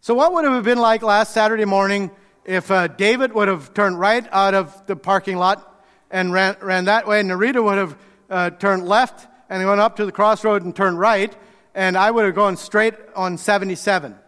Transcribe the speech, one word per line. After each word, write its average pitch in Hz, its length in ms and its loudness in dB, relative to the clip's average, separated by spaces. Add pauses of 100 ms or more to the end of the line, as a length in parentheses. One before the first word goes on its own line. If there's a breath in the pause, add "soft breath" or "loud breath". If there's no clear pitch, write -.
So 233 120 -2
what 311 200 2
would 330 100 0
it 277 80 2
have 247 140 -2
been 240 120 2
like 226 240 2
last 214 320 0
Saturday 214 300 2
morning 196 480 0 (320 soft breath)
if, 185 260 -4
uh, 185 180 2
David 226 460 0
would 208 140 2
have 165 260 -4
turned 196 240 0
right 220 340 0
out 196 220 2
of 185 320 -4
the 190 120 -6
parking 190 400 -2
lot 185 480 -2 (260 soft breath)
and 185 220 -2
ran, 190 280 0
ran 185 240 -2
that 214 220 2
way, 208 140 2
and 196 80 -2
Narita 226 340 0
would 202 140 0
have, 175 200 -4 (320 soft breath)
uh, 180 200 -2
turned 185 360 -2
left 220 420 0 (220 soft breath)
and 185 160 -4
went 202 140 2
up 214 160 2
to 208 100 -2
the 185 60 -8
crossroad 208 520 0
and 175 120 -10
turned 185 240 -2
right, 202 340 0 (400 soft breath)
and 190 240 0
I 208 140 4
would 226 140 2
have 185 100 -2
gone 196 220 0
straight 214 380 -2 (200)
on 185 220 -4
seventy-seven? 190 760 -2 (120)